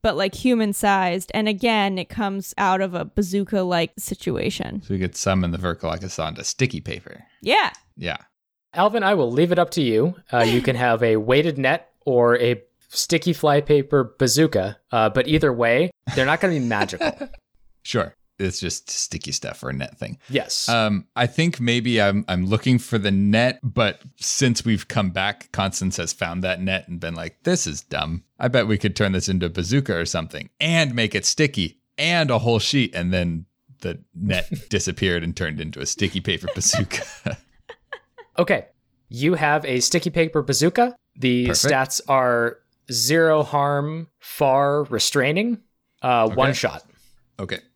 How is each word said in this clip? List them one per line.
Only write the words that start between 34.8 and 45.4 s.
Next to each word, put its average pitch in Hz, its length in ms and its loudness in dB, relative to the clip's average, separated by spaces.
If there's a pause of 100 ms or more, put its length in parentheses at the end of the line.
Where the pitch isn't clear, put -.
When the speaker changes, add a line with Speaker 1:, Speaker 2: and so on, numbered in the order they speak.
Speaker 2:
and 82 120 -4
turned 80 240 -4
into 76 200 -10
a 69 60 -6
sticky - 360 -2
paper - 320 -4
bazooka. - 500 -2 (220)
<laughs> - 120 -6 (1000)
Speaker 3:
Okay. 170 300 0 (420)
You 139 240 0
have 151 320 2
a 127 140 0
sticky 165 320 0
paper 160 300 0
bazooka. 180 540 2 (200)
The 123 320 2
Speaker 2:
Perfect. 143 260 2
Speaker 3:
stats 131 340 0
are 123 520 2 (320)
zero 156 520 4
harm, 143 640 -2 (120)
far 143 640 2
restraining, 151 760 0 (420)